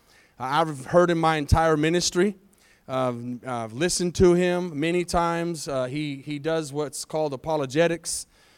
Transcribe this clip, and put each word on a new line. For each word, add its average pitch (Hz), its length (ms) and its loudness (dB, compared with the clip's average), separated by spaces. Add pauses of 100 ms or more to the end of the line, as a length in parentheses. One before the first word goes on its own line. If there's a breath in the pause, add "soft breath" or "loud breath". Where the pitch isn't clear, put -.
(380 soft breath)
Uh, 120 60 -8
I've 143 420 0
heard 175 240 6
him 170 80 2
my 160 200 2
entire 156 380 4
ministry. 175 600 2 (520 soft breath)
Uh, 131 260 -2 (320)
I've 117 260 -6
listened 175 440 -2
to 180 180 8
him 180 440 0
many 170 260 0
times. 170 640 -2
Uh, 131 180 -2
he, 143 300 -6
he 143 240 -10
does 156 320 -4
what's 143 320 -6
called 156 280 -4
apologetics, 156 920 -2 (320 soft breath)